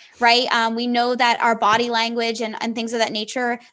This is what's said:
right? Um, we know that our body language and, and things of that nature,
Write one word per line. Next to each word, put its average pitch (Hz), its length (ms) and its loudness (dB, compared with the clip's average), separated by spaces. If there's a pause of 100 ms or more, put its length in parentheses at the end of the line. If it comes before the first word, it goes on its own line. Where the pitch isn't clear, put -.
(200)
right? 247 300 4
Um, 226 240 0
we 233 120 -4
know 240 280 0
that 240 280 2
our 233 120 4
body 226 360 2
language 233 500 -2
and, 220 220 -6
and 233 120 -4
things 226 200 -6
of 240 60 -2
that 220 120 0
nature, 240 480 -4 (120)